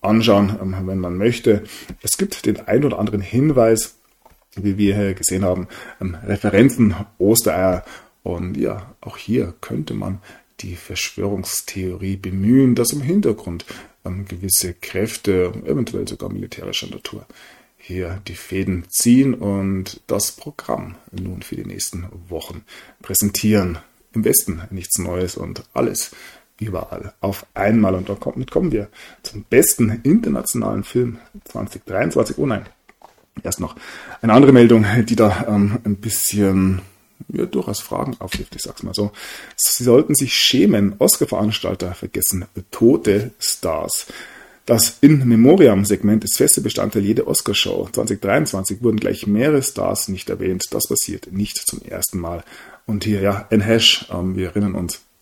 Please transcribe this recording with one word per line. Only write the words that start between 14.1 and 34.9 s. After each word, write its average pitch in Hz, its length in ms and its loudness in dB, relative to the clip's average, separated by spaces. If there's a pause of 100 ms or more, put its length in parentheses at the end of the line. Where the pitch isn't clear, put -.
gewisse 92 480 -4
Kräfte, 95 760 -2 (120)
eventuell 113 420 -4
sogar 92 240 -10
militärischer 50 580 -10
Natur, - 380 -14 (500)
hier 92 520 -8
die 85 80 -14
Fäden 92 540 -4
ziehen 127 440 4
und 98 720 -4
das - 240 -2
Programm - 640 -8 (160)
nun 92 320 -10
für - 140 -14
die - 100 -10
nächsten 92 400 -10 (220)
Wochen 82 340 -12 (400)
präsentieren. 98 760 0 (340)
Im 110 120 0
Westen - 460 0
nichts 92 280 -6
Neues 90 380 -4
und 90 280 -10 (100)
alles - 380 -4 (480)
überall 95 600 -8
auf 95 240 -4 (100)
einmal. 104 420 4
Und 92 120 -6
damit 120 440 -8
kommen 170 180 0
wir 101 180 -2 (360)
zum 104 180 -14
besten 120 480 4 (140)
internationalen 110 800 0
Film 120 340 -2 (240)
zwanzig - 420 -12
dreiundzwanzig. 117 540 -2
Oh 143 80 0
nein, 101 200 -4 (760)
erst - 160 -6
noch - 160 -6 (480)
eine 113 100 4
andere 135 200 10
Meldung, 117 340 10 (220)